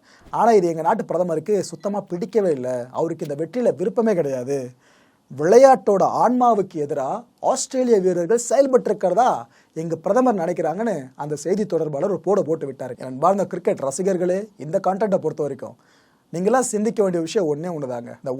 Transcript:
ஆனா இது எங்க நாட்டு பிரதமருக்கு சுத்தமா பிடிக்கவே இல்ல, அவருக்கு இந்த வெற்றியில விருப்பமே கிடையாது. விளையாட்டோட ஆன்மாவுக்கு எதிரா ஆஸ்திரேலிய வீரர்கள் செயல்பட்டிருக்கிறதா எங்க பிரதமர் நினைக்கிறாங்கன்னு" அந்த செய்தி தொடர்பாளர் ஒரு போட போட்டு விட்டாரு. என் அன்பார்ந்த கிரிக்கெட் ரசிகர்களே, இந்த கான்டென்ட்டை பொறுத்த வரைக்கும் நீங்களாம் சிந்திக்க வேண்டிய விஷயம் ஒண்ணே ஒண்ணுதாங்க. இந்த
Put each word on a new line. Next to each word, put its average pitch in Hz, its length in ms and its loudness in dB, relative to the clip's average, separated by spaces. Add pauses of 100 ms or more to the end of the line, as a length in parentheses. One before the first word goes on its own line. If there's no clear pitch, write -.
(300)
ஆனா 196 200 2
இது 196 180 4
எங்க 160 140 -4
நாட்டு 175 220 0
பிரதமருக்கு 165 600 -2
சுத்தமா 202 360 -6
பிடிக்கவே 196 500 -2
இல்ல, 127 180 -2 (220)
அவருக்கு 165 380 -4
இந்த 143 140 -8
வெற்றியில 185 340 0
விருப்பமே 214 380 0
கிடையாது. 139 440 -2 (720)
விளையாட்டோட 202 760 6 (180)
ஆன்மாவுக்கு 226 600 2
எதிரா 139 240 -4 (320)
ஆஸ்திரேலிய 247 600 2
வீரர்கள் 185 480 0
செயல்பட்டிருக்கிறதா 233 840 2 (460)
எங்க 160 200 -6
பிரதமர் 208 460 2
நினைக்கிறாங்கன்னு" 175 540 -2 (180)
அந்த 147 220 -8
செய்தி 196 300 -2
தொடர்பாளர் 156 440 -2
ஒரு 170 100 -4
போட 190 220 0
போட்டு 151 240 -4
விட்டாரு. 127 320 -10
என் 135 80 -12
அன்பார்ந்த 165 400 0
கிரிக்கெட் 185 420 -4
ரசிகர்களே, 180 520 -2 (160)
இந்த 156 200 -6 (100)
கான்டென்ட்டை 190 380 0
பொறுத்த 156 220 -4
வரைக்கும் 107 300 -12 (560)
நீங்களாம் 214 400 0
சிந்திக்க 214 300 -2
வேண்டிய 175 200 0
விஷயம் 165 300 0
ஒண்ணே 151 160 -6
ஒண்ணுதாங்க. 127 480 -8
இந்த 135 240 -8